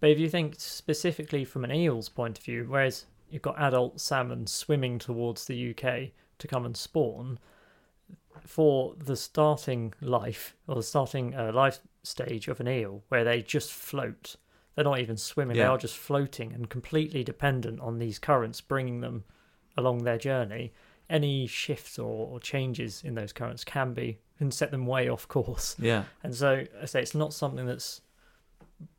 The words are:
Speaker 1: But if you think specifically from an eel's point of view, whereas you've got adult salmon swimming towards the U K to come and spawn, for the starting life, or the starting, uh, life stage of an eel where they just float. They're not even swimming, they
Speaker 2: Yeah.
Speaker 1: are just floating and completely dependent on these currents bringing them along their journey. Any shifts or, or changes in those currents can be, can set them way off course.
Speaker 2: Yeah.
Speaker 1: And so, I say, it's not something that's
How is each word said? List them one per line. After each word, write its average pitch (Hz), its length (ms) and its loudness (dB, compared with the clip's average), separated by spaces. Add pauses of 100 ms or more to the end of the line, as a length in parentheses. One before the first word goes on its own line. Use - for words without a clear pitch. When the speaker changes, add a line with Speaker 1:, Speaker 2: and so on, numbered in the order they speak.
Speaker 1:
But 147 100 10
if 151 80 8
you 160 100 4
think 156 300 0
specifically 151 880 -2
from 131 180 -4
an 123 80 -4
eel's 143 380 2
point 117 260 -4
of - 80 -18
view, 120 240 -4
whereas 131 380 2 (240)
you've 156 100 -8
got - 180 -2
adult 127 400 4
salmon 123 480 -2
swimming 127 520 0
towards 117 480 -4
the 127 100 -4
U 120 160 -4
K 127 400 -4 (260)
to - 80 -12
come 123 200 -2
and 117 100 -6
spawn, 123 640 -2 (1080)
for 139 540 4
the 139 180 -2
starting 131 840 2
life, 117 540 -2 (120)
or 147 100 -4
the 117 60 0
starting, 131 520 0
uh, 117 180 -2
life 131 280 4 (220)
stage 123 460 -6
of 139 120 -4
an 123 80 -2
eel 107 400 -2
where 120 160 4
they 117 180 4
just - 300 -2
float. - 640 -6 (380)
They're 151 100 4
not 139 160 4
even 113 160 -2
swimming, 123 400 -2
they 117 60 6
Speaker 2:
Yeah. 127 80 8
Speaker 1:
are 131 80 4
just - 180 -6
floating 135 560 -2
and 117 180 -6
completely 156 540 0
dependent 123 560 0
on 117 180 -4
these 113 200 -4
currents 117 420 2
bringing 127 400 -2
them 120 240 -6 (520)
along 123 280 2
their 120 140 2
journey. 120 540 -2 (360)
Any 143 400 2
shifts - 500 -6
or, 113 300 -4
or 123 120 -10
changes 123 640 -4
in 135 120 -6
those 104 160 -6
currents 117 320 -8
can 131 300 -2
be, 120 260 -6 (180)
can 139 140 0
set 135 180 -2
them 131 160 -2
way 127 220 2
off 120 180 -4
course. - 520 -2
Speaker 2:
Yeah. 113 260 4 (180)
Speaker 1:
And 131 120 -6
so, 135 300 4 (160)
I 117 60 -8
say, 127 160 0
it's - 140 -6
not 151 180 0
something 131 320 -4
that's 123 340 -6 (1000)